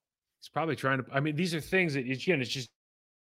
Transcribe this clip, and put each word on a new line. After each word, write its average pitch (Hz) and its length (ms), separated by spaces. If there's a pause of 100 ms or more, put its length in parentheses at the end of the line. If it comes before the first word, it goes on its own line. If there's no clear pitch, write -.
(380)
he's - 100
probably 151 280
trying 135 260
to, - 100
I 139 60
mean, 151 160
these 170 220
are 147 40
things 175 340
that, 127 140
again, 135 320
it's 113 100
just 131 200 (640)